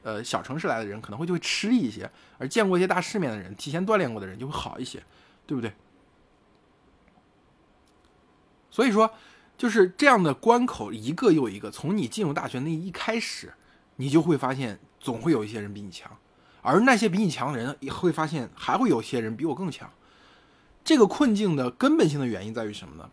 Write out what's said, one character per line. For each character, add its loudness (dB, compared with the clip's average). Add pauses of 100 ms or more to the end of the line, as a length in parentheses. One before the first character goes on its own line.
呃， -6
小 -4
城 -10
市 -4
来 -2
的 -6
人 -10
可 -16
能 -10
会 -6
就 -2
会 0
吃 -4
力 4
一 0
些， -10 (280)
而 -6
见 2
过 4
一 4
些 2
大 0
世 -4
面 0
的 -6
人， -12
提 -12
前 -4
锻 2
炼 0
过 -8
的 -8
人 -12
就 -10
会 -10
好 -8
一 -8
些， -14 (420)
对 -6
不 -2
对？ -4 (3000)
所 2
以 4
说， 4 (460)
就 0
是 6
这 6
样 8
的 4
关 4
口 -6
一 -6
个 4
又 4
一 -10
个， -8
从 -4
你 0
进 -4
入 0
大 -4
学 -6
那 -4
一 -6
开 -4
始， -10 (440)
你 -4
就 6
会 2
发 -2
现 -6 (200)
总 -6
会 2
有 2
一 -8
些 -8
人 -8
比 -12
你 -14
强， -18 (500)
而 4
那 6
些 2
比 0
你 2
强 -4
的 -4
人 -6
也 -10
会 0
发 -2
现 -6
还 -2
会 2
有 4
些 -4
人 -4
比 -6
我 0
更 -6
强。 -12 (920)
这 4
个 8
困 2
境 2
的 0
根 2
本 4
性 -4
的 -2
原 -6
因 -10
在 -6
于 -8
什 -16
么 -18
呢？ -18